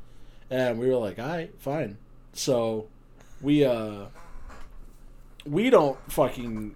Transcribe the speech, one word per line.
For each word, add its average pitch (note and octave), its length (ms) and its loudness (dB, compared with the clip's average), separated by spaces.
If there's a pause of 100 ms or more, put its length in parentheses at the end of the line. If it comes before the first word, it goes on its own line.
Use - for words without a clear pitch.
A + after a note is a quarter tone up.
(500)
And B2+ 300 0
we B2+ 80 2
were B2+ 80 4
like, G#2+ 220 -2
"All A#2+ 100 -6
right, E3 300 -6
fine." C3+ 400 -4 (340)
So A2+ 560 0 (520)
we, D3 240 6
uh, G#2+ 420 0 (1400)
we F#3 240 2
don't D#3 280 8 (120)
fucking A#2 640 0